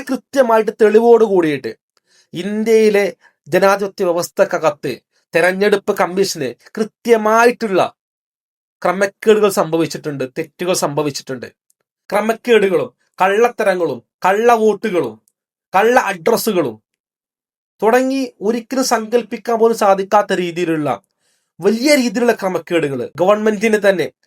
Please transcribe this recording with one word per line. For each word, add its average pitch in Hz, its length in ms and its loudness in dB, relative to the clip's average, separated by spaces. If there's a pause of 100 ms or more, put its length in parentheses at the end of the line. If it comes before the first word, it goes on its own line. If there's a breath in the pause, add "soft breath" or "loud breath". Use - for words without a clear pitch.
കൃത്യമായിട്ട് 233 720 0
തെളിവോട് 220 440 6
കൂടിയിട്ട് 151 480 0 (600)
ഇന്ത്യയിലെ 208 720 2 (440 soft breath)
ജനാധിപത്യ 196 560 0
വ്യവസ്ഥക്കകത്ത് 165 880 -2 (420)
തെരഞ്ഞെടുപ്പ് 196 680 0
കമ്മീഷന് 180 480 -4 (280 soft breath)
കൃത്യമായിട്ടുള്ള 220 1040 0 (1040)
ക്രമക്കേടുകൾ 202 680 0 (100)
സംഭവിച്ചിട്ടുണ്ട്, 156 640 -4 (140)
തെറ്റുകൾ 180 360 -6
സംഭവിച്ചിട്ടുണ്ട്. 143 720 -6 (640)
ക്രമക്കേടുകളും 202 800 0 (320)
കള്ളത്തരങ്ങളും 196 760 0 (280)
കള്ള 220 260 2
വോട്ടുകളും 196 640 0 (580)
കള്ള 220 260 2
അഡ്രസ്സുകളും 185 760 -2 (1080)
തുടങ്ങി 262 400 2 (180)
ഒരിക്കലും 240 440 -2
സങ്കല്പിക്കാൻ 226 760 -4
പോലും 226 180 2
സാധിക്കാത്ത 196 560 0
രീതിയിലുള്ള 165 560 -4 (720)
വലിയ 226 340 0
രീതിയിലുള്ള 240 380 2
ക്രമക്കേടുകൾ, 160 680 -4 (200)
ഗവൺമെന്റിന് 214 580 2 (100)
തന്നെ, 170 180 0 (200)